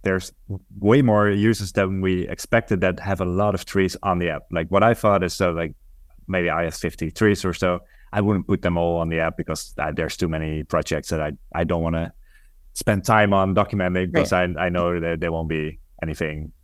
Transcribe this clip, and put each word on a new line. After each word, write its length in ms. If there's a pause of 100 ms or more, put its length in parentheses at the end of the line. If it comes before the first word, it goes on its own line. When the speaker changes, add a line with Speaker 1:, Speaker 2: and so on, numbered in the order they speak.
Speaker 1:
there's 300 (460)
way 240
more 280
users 420
than 280
we 280
expected 540
that 180
have 200
a 40
lot 300
of 100
trees 380
on 160
the 120
app. 200
Like, 200
what 120
I 120
thought 300
is, 100
so, 180
like, 220 (540)
maybe 220
I 140
have 100
fifty 360
trees 340
or 100
so. 260 (320)
I 80
wouldn't 260
put 160
them 140
all 240
on 80
the 120
app 160
because, 420
uh, 160
there's 220
too 120
many 360
projects 440
that 120
I, 120 (220)
I 100
don't 180
wanna 300 (600)
spend 300
time 280
on 220
documenting 580
because 200
Speaker 2:
Right. 240
Speaker 1:
I, 100
I 20
know 320
that 200
there 120
won't 160
be 320 (220)
anything 500 (120)